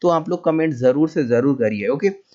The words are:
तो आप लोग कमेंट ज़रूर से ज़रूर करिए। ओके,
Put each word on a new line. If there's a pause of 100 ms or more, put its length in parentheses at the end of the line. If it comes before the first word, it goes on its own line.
तो
आप
लोग
कमेंट
ज़रूर
से
ज़रूर
करिए।
ओके, (240)